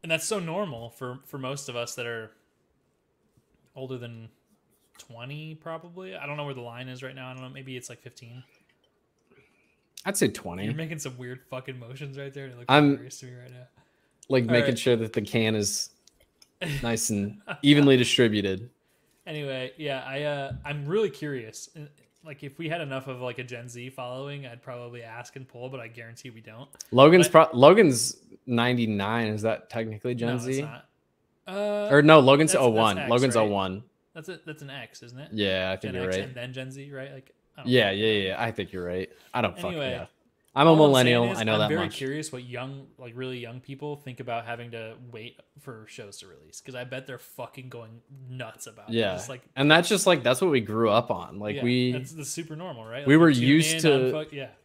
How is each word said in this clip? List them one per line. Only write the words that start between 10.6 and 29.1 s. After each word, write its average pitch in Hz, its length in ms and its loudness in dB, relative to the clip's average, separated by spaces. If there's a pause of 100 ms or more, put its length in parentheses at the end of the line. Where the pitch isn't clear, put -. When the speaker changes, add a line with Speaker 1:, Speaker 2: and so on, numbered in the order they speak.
Speaker 1:
You're 143 100 -4
making 160 240 -10
some 131 200 -12
weird 123 220 -14 (100)
fucking 127 280 -14
motions 135 380 -16
right 139 160 -12
there. 139 140 -14
It 127 100 -18
looks 123 120 -16
Speaker 2:
I'm, 143 220 8
Speaker 1:
hilarious 127 300 -6
to 127 60 -18
me 123 80 -18
right 123 160 -20
now. 123 160 -20 (600)
Speaker 2:
like, 127 160 2
Speaker 1:
All 113 80 -2
Speaker 2:
making 123 180 4
Speaker 1:
right. 117 80 -2
Speaker 2:
sure 123 180 4
that 113 160 -4
the 113 100 -2
can 110 320 0
is - 360 -2 (720)
Speaker 1:
<laughs> 143 220 -6
Speaker 2:
nice 117 280 -2
and 101 300 -4 (220)
evenly 143 340 6
distributed. 107 720 0 (560)
Speaker 1:
Anyway, 139 500 -10
yeah, 139 300 -8
I, 135 160 -8
uh, 139 300 -6 (120)
I'm 143 220 -8
really 196 240 -2
curious. 131 640 -10
Uh, 156 40 -18 (440)
like, 147 180 -20
if 139 160 -16
we 165 100 -8
had 170 120 -4
enough 135 280 -8
of, 127 120 -10
like, 123 180 -8
a 123 60 -10
Gen 120 240 -14
Z 123 220 -14
following, 135 560 -12
I'd 120 160 -20
probably 120 400 -14
ask 117 340 -16
and 131 100 -16
pull, 123 220 -14
but 131 120 -12
I 117 80 -14
guarantee 117 420 -18
we 113 100 -20
don't. 113 280 -20 (220)
Speaker 2:
Logan's 160 380 10
Speaker 1:
But 160 220 8
Speaker 2:
pro-, 120 80 -4
Logan's 143 580 8 (300)
ninety-nine. 117 840 0